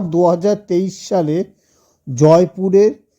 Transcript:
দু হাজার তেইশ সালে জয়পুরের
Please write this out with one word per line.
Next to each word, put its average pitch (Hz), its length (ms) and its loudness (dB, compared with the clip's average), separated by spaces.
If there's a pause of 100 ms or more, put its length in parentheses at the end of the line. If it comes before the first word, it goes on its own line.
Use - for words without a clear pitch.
দু 170 240 -4
হাজার 180 320 0 (100)
তেইশ 185 260 -2 (140)
সালে 165 300 -2 (720)
জয়পুরের 180 840 2 (280)